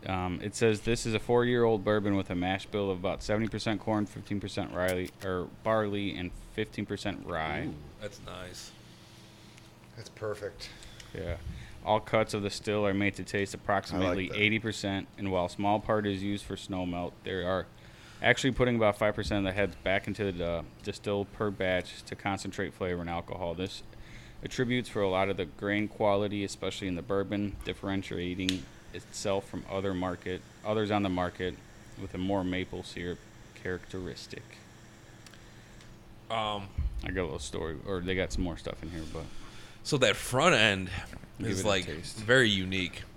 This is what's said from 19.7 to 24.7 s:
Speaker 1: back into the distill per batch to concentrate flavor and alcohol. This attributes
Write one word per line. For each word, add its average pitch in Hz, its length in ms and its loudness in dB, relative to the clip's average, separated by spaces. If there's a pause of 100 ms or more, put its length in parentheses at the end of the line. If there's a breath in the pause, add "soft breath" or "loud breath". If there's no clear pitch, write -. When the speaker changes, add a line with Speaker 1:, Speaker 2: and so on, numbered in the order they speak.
Speaker 1:
back 95 240 2
into 101 240 0
the 85 320 0 (200)
distill 101 420 -2
per 107 260 -2
batch 92 520 0
to - 120 -10
concentrate 98 580 -2
flavor 87 280 -2
and 85 80 -4
alcohol. 85 460 -4
This 90 280 -4 (600 loud breath)
attributes 123 440 0